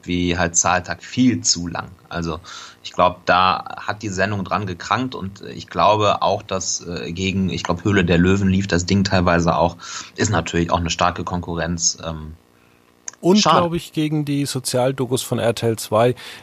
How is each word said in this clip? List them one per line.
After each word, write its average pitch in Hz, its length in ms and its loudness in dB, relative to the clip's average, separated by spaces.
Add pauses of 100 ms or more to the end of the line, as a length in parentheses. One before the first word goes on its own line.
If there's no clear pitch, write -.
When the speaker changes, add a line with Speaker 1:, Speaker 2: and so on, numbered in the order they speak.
Speaker 1:
wie 87 320 0
halt 87 200 -2
Zahltag 87 480 0
viel 123 380 2
zu 87 260 -2
lang. - 220 -8 (200)
Also 82 300 -4 (420)
ich - 100 -16
glaub, 90 360 2
da 90 500 2
hat 104 240 -8
die 107 80 -6
Sendung 95 340 -2
dran 95 220 -4
gekrankt 104 480 -2
und 98 280 -10
ich - 260 -14
glaube 101 560 2
auch, 98 180 0
dass, - 460 -6
äh, 85 240 -8
gegen, 95 400 0
ich 82 120 -4
glaub, 85 200 -2
Höhle 101 200 4
der 85 140 4
Löwen 95 320 4
lief 95 160 2
das 87 220 0
Ding 98 160 4
teilweise 87 520 2
auch, 82 220 0 (380)
ist - 160 -2
natürlich 85 400 0
auch - 80 0
eine 82 100 -2
starke 87 340 -2
Konkurrenz. 85 800 -4
Ähm, 78 300 -10 (880)
Speaker 2:
Und, 185 160 6
Speaker 1:
schade. 175 220 4
Speaker 2:
glaub 170 160 0
ich, - 180 -8
gegen 151 320 0
die 143 220 -2
Sozialdokus 127 720 -2
von - 160 -4
R 113 160 0
T 117 140 -2
L 113 100 2
zwei. 120 380 2 (280)